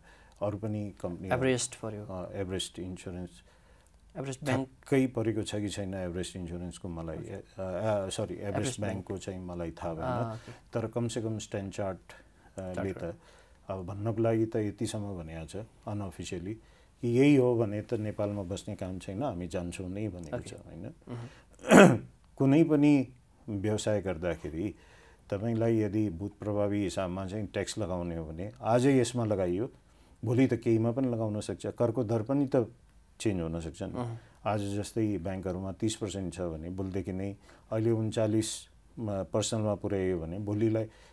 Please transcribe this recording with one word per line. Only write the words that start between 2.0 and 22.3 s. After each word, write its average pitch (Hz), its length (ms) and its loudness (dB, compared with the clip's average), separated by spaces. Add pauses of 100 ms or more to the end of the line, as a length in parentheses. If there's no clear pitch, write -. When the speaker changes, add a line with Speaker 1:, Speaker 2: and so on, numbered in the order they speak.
Speaker 1:
अ, 92 260 -8
एभरेस्ट 95 460 -4
इन्स्योरेन्स 90 520 -8 (840)
Speaker 2:
एभरेस्ट 135 280 -6
ब्याङ्क 131 220 0
Speaker 1:
ठ्याक्कै - 400 2
परेको 110 360 0
छ - 120 -6
कि 104 140 -2
छैन 95 260 -4
एभरेस्ट 90 420 -4
इन्स्योरेन्सको 87 520 -8
मलाई, 82 280 -6
Speaker 2:
ओके। 80 140 -10
Speaker 1:
अ, 98 120 -10 (160)
अ, 95 500 0
सरी, 95 260 -4
एभरेस्ट 98 220 -4
Speaker 2:
एभरेस्ट 117 240 -2
ब्याङ्क। - 0 -
Speaker 1:
ब्याङ्कको 95 380 -4
चाहिँ 92 220 -8
मलाई 87 300 -6
थाहा 82 240 -6
भएन। 80 100 -6
Speaker 2:
अ, 117 300 -2
ओके। 113 180 -14 (220)
Speaker 1:
तर 113 120 -2
कमसेकम 113 520 -2
स्ट्यान्ड 98 340 -6
चार्ट, 95 260 -4 (600)
अ, - 20 -6
ले 92 140 -8
Speaker 2:
चार्ट। - 240 -4
Speaker 1:
त 85 200 -8 (500)
अब 95 180 -6
भन्नको 101 360 -2
लागि 113 240 4
त 110 100 -2
यतिसम्म 104 600 -2
भनेको 80 280 -10
छ 101 200 -10 (220)
अनअफिसियली, 101 680 -6 (460)
कि 123 60 0
यही 135 280 8
हो 123 200 6
भने 104 260 0
त 104 120 -4
नेपालमा 104 480 -2
बस्ने 95 340 -6
काम 92 220 -6
छैन, 95 240 -6
हामी 90 260 -4
जान्छौँ 87 400 -4
नै 101 200 -4
भनेको 87 300 -8
छ, - 160 -12
Speaker 2:
ओके। - 160 -16
Speaker 1:
होइन? - 220 -12 (160)
Speaker 2:
मह्म। 123 880 8 (200)
Speaker 1:
<clears throat> - 200 -20